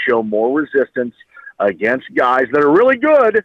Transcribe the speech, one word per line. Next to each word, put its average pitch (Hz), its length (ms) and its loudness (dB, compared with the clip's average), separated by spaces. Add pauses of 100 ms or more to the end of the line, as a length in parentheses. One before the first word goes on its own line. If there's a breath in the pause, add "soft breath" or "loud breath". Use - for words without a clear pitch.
show 117 140 0
more 110 340 -2
resistance 131 580 -4 (440 loud breath)
against 104 460 -2 (100)
guys 127 380 0
that 147 100 2
are 143 80 2
really 240 280 4
good 240 460 2